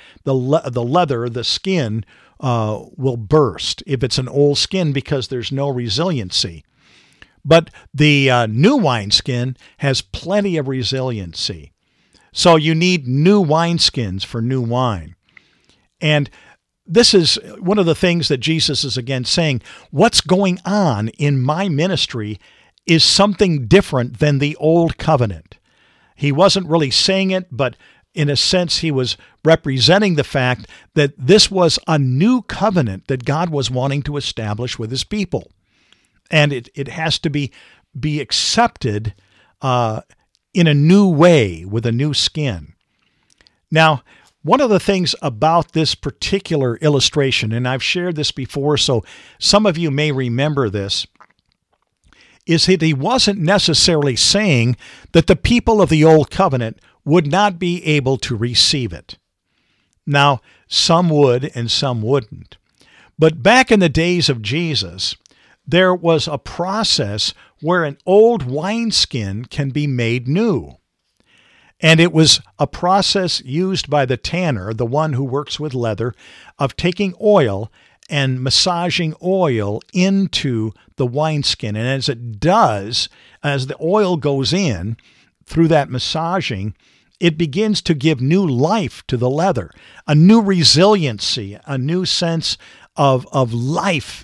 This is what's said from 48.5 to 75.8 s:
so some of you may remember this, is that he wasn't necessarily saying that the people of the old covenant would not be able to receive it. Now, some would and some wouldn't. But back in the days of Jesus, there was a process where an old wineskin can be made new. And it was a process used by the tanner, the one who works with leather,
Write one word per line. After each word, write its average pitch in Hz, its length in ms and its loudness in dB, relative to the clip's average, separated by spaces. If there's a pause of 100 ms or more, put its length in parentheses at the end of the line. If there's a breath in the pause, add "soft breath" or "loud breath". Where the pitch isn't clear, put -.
so 123 260 0 (340 loud breath)
some 208 280 2
of 170 120 0
you 165 140 -2
may 147 200 0
remember 131 580 0
this, 98 360 -4 (1400 soft breath)
is 160 200 2
that 185 160 4
he 160 120 2
wasn't 202 460 0
necessarily 156 760 2
saying 127 600 2 (360 loud breath)
that 165 160 4
the 185 80 6
people 226 460 2
of 165 80 2
the 151 140 4
old 156 280 6
covenant 131 480 -2 (260 soft breath)
would 156 220 2
not 185 320 0
be 175 260 -4
able 135 320 0
to - 180 -8
receive 120 560 -2
it. - 260 -16 (920)
Now, 139 340 2 (260 soft breath)
some 175 420 2
would 143 440 0
and 120 160 -6
some 123 320 -4
wouldn't. 113 560 -6 (640 soft breath)
But 160 240 2
back 247 280 4
in 214 80 6
the 175 100 4
days 170 400 0
of 123 120 -4
Jesus, 107 720 -6 (500 soft breath)
there 180 300 4
was 165 320 0
a 147 100 -6
process 170 960 -4 (280 soft breath)
where 170 240 0
an 143 200 -8
old 208 380 4
wineskin 143 1000 -4
can 139 240 -6
be 147 180 -4
made 120 400 -2
new. 180 460 -2 (1080 soft breath)
And 160 220 6
it 170 100 4
was 156 300 4 (180)
a 143 80 0
process 185 800 -2
used 175 440 -4
by 143 160 0
the 127 120 -2
tanner, 123 560 -4
the 113 120 -4
one 147 280 -2
who 131 100 -2
works 139 380 -6
with 147 120 -6
leather, 117 400 -4 (460 loud breath)